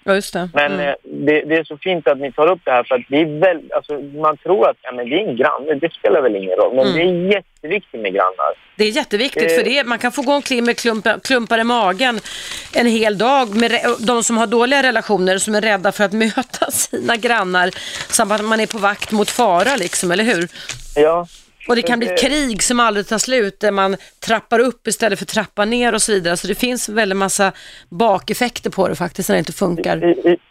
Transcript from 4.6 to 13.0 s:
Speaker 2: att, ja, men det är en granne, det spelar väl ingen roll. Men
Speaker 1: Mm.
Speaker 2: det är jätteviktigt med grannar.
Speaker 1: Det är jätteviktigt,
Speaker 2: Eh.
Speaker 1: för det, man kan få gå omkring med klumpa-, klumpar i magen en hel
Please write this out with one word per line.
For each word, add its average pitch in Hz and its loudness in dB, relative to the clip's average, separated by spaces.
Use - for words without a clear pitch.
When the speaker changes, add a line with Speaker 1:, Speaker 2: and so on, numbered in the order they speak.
Speaker 2:
att, 135 -2
ja, 127 -12
men 123 -6
det 147 0
är 214 -4
en 127 -6
granne, 139 0
det 156 -4
spelar 190 2
väl 110 2
ingen 95 -2
roll. 104 4
Men 131 4
Speaker 1:
Mm. 180 2
Speaker 2:
det 160 0
är 180 2
jätteviktigt 180 -8
med 101 -4
grannar. 92 0
Speaker 1:
Det 214 2
är 214 0
jätteviktigt, 254 0
Speaker 2:
Eh. 165 4
Speaker 1:
för 220 2
det, 254 0
man 233 -2
kan 247 -2
få 285 -4
gå 254 2
omkring 262 0
med 233 2
klumpa-, 220 0
klumpar 233 0
i 226 2
magen 233 2
en 240 2
hel 220 2